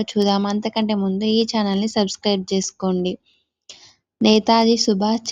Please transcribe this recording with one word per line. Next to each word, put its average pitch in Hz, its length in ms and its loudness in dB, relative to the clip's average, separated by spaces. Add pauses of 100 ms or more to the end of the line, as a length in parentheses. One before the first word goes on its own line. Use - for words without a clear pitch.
(120)
చూద్దాం. 202 400 2
అంతకంటే 214 500 -4
ముందు 196 220 -2 (140)
ఈ - 20 4 (120)
ఛానల్ని 202 440 -2
సబ్స్క్రైబ్ 202 560 -2
చేసుకోండి. 185 600 -4 (1120)
నేతాజీ 226 580 4
సుభాష్ 214 480 0